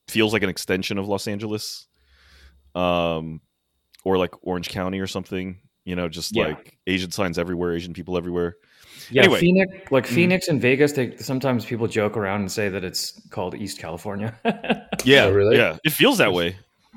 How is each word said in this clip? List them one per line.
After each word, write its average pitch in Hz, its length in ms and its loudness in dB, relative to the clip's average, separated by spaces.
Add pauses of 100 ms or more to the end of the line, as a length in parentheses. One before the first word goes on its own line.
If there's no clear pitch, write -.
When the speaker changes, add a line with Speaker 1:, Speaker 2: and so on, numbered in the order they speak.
Speaker 1:
feels 107 260 2
like 101 80 2
an 95 80 0
extension 95 480 -4
of 98 100 -6
Los 98 200 -4
Angeles, 107 580 -8 (880)
um, 85 680 -2 (640)
or, 95 140 2
like, 90 140 0 (100)
Orange 90 260 -4
County 95 320 -4
or 95 60 -4
something. 92 540 -8 (260)
You 90 100 -6
know, 87 140 -2
just, 85 260 -8
Speaker 2:
Yeah. 98 120 2
Speaker 1:
like, - 280 -10 (100)
Asian 92 240 -2
signs 87 280 -2
everywhere, 87 360 -2
Asian 85 200 -8
people 90 240 -6
everywhere. 87 380 -2 (540)
Speaker 2:
Yeah, 123 120 4
Speaker 1:
Anyway. 165 180 6
Speaker 2:
Phoenix, 185 320 4 (180)
like, 131 140 4
Speaker 1:
Mm-hmm. 120 100 -6
Speaker 2:
Phoenix 180 340 2
and 143 120 0
Vegas, 135 320 4
they, 131 240 -2
sometimes 131 480 -2
people 113 240 -2
joke 107 300 0
around 101 240 -2
and 92 100 -4
say 104 160 -2
that 92 160 -4
it's - 340 -8 (120)
called 90 240 -6
East 101 240 -10
California. 101 680 -8
<laughs> - 440 -4 (180)
Speaker 1:
Yeah, 131 180 8
Speaker 3:
Oh, 98 80 4
really? 101 240 6
Speaker 1:
yeah, 90 260 2
it 156 100 0
feels 226 260 4
that 110 160 4
way. 87 220 0 (400)